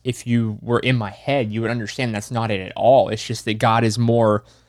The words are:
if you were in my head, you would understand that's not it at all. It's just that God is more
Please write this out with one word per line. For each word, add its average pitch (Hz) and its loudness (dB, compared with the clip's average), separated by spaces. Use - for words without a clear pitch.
if - -8
you 117 0
were 117 0
in 127 2
my 104 -4
head, 131 -4
you 113 -4
would 113 -2
understand 117 -4
that's 104 -8
not 113 -2
it 98 -2
at 92 -12
all. 117 6
It's 110 -4
just - -8
that 110 -2
God 117 4
is 110 0
more 117 2